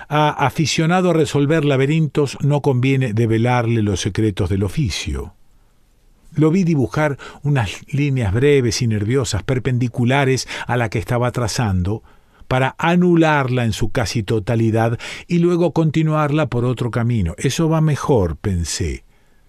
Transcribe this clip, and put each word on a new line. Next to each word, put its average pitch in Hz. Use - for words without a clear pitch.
a 151
aficionado 165
a 165
resolver 143
laberintos 143
no 143
conviene 131
develarle 117
los 101
secretos 107
del 98
oficio. 90
Lo 156
vi 185
dibujar 151
unas 135
líneas 135
breves 131
y 123
nerviosas, 110
perpendiculares 127
a 120
la 117
que 120
estaba 120
trazando, 101
para 131
anularla 160
en 110
su -
casi 117
totalidad 113
y 175
luego 170
continuarla 156
por 120
otro 123
camino. 113
"Eso 156
va 160
mejor", 127
pensé, 82